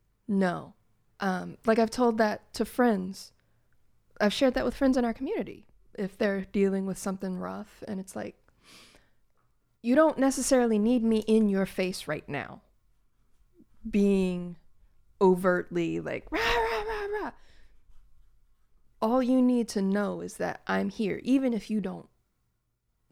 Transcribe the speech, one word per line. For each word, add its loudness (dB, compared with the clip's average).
know. 0
Um, -4
like, 4
I've 2
told 2
that -2
to -2
friends. 0
I've 2
shared 2
that -2
with -4
friends 2
in 2
our -2
community -6
if -6
they're 0
dealing 0
with -6
something -6
rough, -12
and -8
it's -12
like, -10
you 4
don't 6
necessarily 2
need 2
me 2
in 4
your 0
face -6
right -8
now -8
being 2
overtly 2
like, -8
"Rah, -2
rah, 0
rah, -6
rah." -8
All 2
you 4
need 2
to -2
know 0
is -12
that -6
I'm -2
here, -4
even 2
if -6
you -2
don't -10